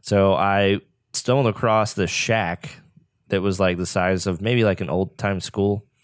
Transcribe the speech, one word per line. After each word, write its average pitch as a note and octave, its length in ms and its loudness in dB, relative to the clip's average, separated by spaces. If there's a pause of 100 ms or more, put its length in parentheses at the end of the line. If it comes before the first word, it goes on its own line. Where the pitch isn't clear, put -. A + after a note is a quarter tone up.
So G2 320 4
I G2 460 2 (340)
stumbled B2+ 340 0
across A2 460 0
the F#2+ 120 0
shack G#2 600 -2 (640)
that G2 120 0
was, F#2+ 160 0
like, F2+ 180 2
the F2 100 -4
size F#2 420 0
of F2 120 -4
maybe, A#2 220 0
like, G2+ 180 2
an F2+ 80 -6
old-time F#2+ 520 -4
school. G2+ 440 -2 (200)